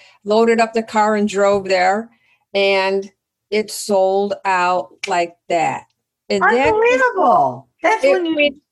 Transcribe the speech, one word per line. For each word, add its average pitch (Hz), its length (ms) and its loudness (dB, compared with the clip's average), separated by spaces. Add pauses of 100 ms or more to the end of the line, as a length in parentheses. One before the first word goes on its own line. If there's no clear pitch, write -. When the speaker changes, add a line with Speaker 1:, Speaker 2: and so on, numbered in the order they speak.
(240)
Speaker 1:
Loaded 226 340 2
up 226 140 0
the 226 100 -2
car 214 320 0
and 208 140 0
drove 196 400 0
there, 190 420 0 (440)
and 196 580 0 (380)
it 208 200 -4
sold 196 640 -2 (100)
out 180 600 -2
like 175 300 -4 (120)
that. 151 380 -2 (440)
And 202 120 0
that - 240 2
Speaker 2:
Unbelievable. 440 1000 0 (140)
That's 415 200 0
Speaker 1:
it 370 80 4
Speaker 2:
when 359 160 0
you, 320 100 -4
Speaker 1:
made, 294 240 -2 (120)